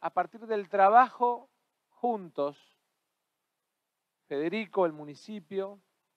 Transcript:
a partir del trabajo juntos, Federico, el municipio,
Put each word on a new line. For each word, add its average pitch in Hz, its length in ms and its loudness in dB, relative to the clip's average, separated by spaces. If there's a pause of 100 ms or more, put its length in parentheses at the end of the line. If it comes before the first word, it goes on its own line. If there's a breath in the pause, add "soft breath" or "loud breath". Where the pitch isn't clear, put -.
a 165 80 -6
partir 208 360 -6
del 208 220 -4
trabajo 240 800 4 (400)
juntos, 170 800 -6 (1600)
Federico, 175 540 -2
el 160 80 -4
municipio, 190 840 -12 (380)